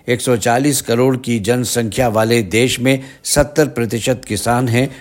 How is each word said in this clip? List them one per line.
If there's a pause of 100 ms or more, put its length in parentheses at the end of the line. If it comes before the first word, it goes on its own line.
एक
सौ
चालीस
करोड़
की
जनसंख्या
वाले
देश
में (220)
सत्तर
प्रतिशत
किसान
हैं (120)